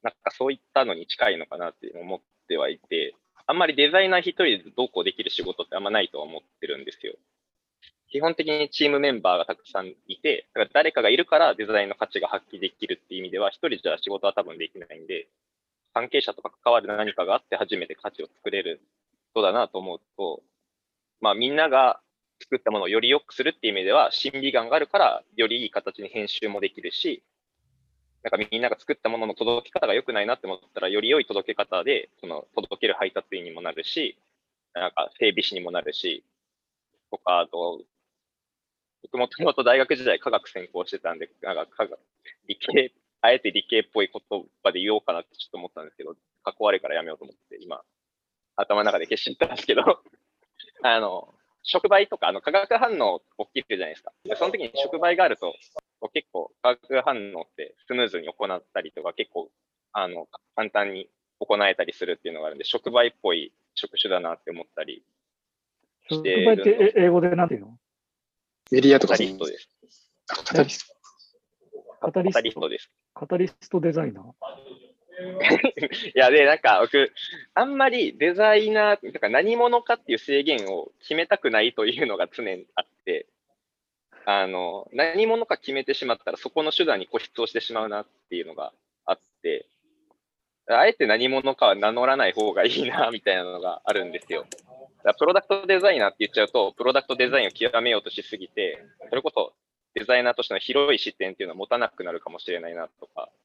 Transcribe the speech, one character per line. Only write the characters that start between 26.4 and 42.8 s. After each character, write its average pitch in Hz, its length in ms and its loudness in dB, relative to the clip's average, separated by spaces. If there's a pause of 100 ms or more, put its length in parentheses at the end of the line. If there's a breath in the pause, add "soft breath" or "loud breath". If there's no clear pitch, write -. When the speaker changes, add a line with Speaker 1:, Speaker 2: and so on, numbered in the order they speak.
Speaker 1:
も 101 100 -8
で 98 100 -2
き - 120 -12
る 87 100 -10
し、 - 320 -4 (960)
な - 80 -8
ん - 20 2
か 95 60 2
み 107 220 -4
ん - 20 -2
な 123 80 0
が - 80 -2
作 - 160 -4
っ - 20 2
た - 140 -4
も 113 80 -4
の 113 80 -4
の 107 80 -6
届 120 380 -2
け - 0 -
方 - 160 0
が 101 80 2
良 127 80 2
く 123 100 -6
な 104 80 0
い 104 60 -2
な 123 80 0
っ - 40 -20
て - 60 -16
思 95 120 -8
っ - 20 -20 (160)
た 101 60 -6
ら、 92 80 -2
よ 104 120 0
り 113 80 -2
良 147 100 6
い 131 60 0
届 101 280 -4
け - 20 -4
方 92 280 -2
で、 123 280 -2 (100)
そ 95 60 -14
の 78 180 -10 (100)
届 - 260 -6
け 113 60 0
る 98 60 0
配 98 180 -4
達 98 260 -8
員 87 60 -10
に 85 60 -14
も 82 140 -16
な 82 80 -6
る 80 120 -10
し、 - 360 -6 (540)
な 87 160 -4
ん - 20 -8
か - 260 -4
整 110 140 4
備 98 100 -4
士 98 140 -6
に 92 60 -6
も 87 100 -10
な 87 100 -4
る 87 120 -8
し、 - 300 -6 (840)
と - 80 -10
か、 90 220 2
あ 85 80 0
と、 85 340 -6 (1200)
僕 - 160 -10
も 123 100 2
と - 140 -10
も 160 140 2
と 135 80 -2
大 123 160 6
学 135 160 2
時 127 100 -8
代 104 140 2
科 131 100 -6
学 110 180 -2
専 90 240 -14
攻 90 140 -6
し - 60 -12
て 98 80 -10
た 85 140 -6
ん 80 60 -12
で、 82 120 -14 (100)
な 95 120 -6
ん - 20 -4
か 80 100 -6
科 - 220 -4
学、 - 120 -16 (480 soft breath)
理 196 100 -8
系、 - 360 0 (280)